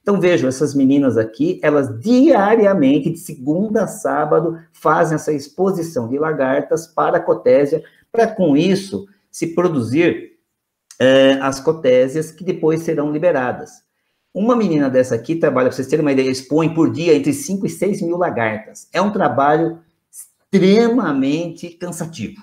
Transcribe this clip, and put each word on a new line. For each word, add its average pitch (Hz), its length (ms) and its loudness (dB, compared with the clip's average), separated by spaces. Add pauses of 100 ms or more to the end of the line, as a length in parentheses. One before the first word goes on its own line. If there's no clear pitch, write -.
Então, 202 180 0
vejam, 160 300 2
essas 131 260 -2
meninas 135 440 2
aqui, 151 440 -2
elas 139 380 0
diariamente, 202 1120 4
de - 80 -8
segunda 175 680 -4
a - 20 -6
sábado, 156 720 -2 (140)
fazem 160 440 0
essa 156 180 -4
exposição 160 720 -4
de 131 100 -4
lagartas 147 680 -2
para 170 320 -2
a 165 40 -6
Cotésia, 151 600 2 (280)
para - 160 2
com 175 300 2
isso 160 500 0 (240)
se - 180 -6
produzir, 156 880 -2 (600)
é, 135 340 6 (100)
as 135 180 -4
cotésias 156 720 0
que - 120 -20
depois 160 380 -2
serão 151 320 -4
liberadas. 151 720 -2 (460)
Uma 226 240 0
menina 160 320 2
dessa 127 260 2
aqui 160 220 -4
trabalha, 131 320 2
pra 123 80 -8
vocês 131 120 -6
terem 156 160 0
uma 139 80 0
ideia, 131 180 2
expõe 156 420 -2
por 160 180 2
dia 156 240 2
entre 143 200 0
cinco 190 320 -6
e - 20 -2
seis 196 320 -4
mil 170 160 -4
lagartas. 117 760 -4
É 175 80 0
um 202 100 -2
trabalho 156 680 0 (300)
extremamente 175 1600 0
cansativo 175 720 -12